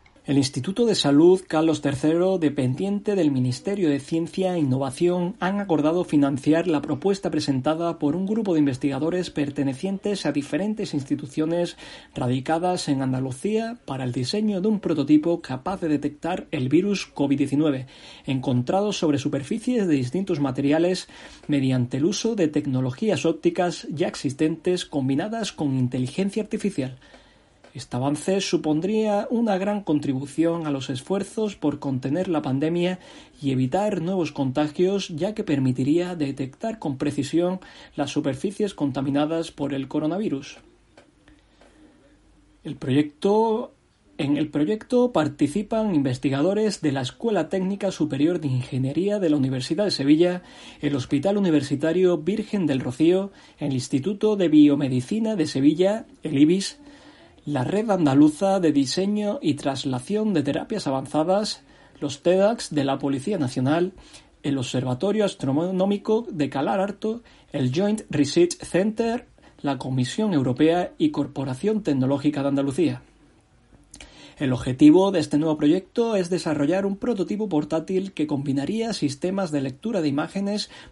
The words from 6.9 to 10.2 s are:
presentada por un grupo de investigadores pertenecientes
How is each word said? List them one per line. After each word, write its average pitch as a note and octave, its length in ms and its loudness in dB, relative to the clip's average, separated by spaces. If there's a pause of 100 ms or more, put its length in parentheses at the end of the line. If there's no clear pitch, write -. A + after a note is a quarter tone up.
presentada D#3 680 -2
por D3 160 0
un F#3 100 -2
grupo G#3 280 0
de D#3 80 4
investigadores D3 680 0
pertenecientes D3 920 -4